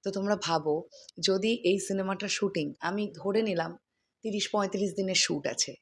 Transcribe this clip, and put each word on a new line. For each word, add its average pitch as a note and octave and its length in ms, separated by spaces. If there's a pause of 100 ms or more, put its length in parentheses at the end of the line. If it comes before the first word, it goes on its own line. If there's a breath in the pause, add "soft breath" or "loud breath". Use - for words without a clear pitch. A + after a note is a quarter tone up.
তো - 40 (100)
তোমরা G3+ 180 (120)
ভাবো D#3 260 (540 loud breath)
যদি G3 240 (180)
এই G3 80 (100)
সিনেমাটার F#3+ 500
শুটিং F3+ 280 (240)
আমি G#3 140 (160)
ধরে G3+ 300
নিলাম E3+ 220 (520)
তিরিশ G#3 300
পঁয়ত্রিশ G3 440
দিনের F#3+ 260
শ্যুট D3+ 200 (100)
আছে - 180 (100)